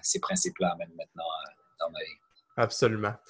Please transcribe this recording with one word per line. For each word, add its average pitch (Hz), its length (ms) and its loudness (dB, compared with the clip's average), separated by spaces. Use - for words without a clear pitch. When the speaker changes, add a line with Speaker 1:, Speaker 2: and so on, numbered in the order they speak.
Speaker 1:
ces - 180 0
principes-là 170 580 0
même 170 200 -8
maintenant, - 260 -10
euh, 78 280 -6
dans 82 120 -2
ma 80 80 -8
vie. 80 60 -6
Speaker 2:
Absolument. 110 560 4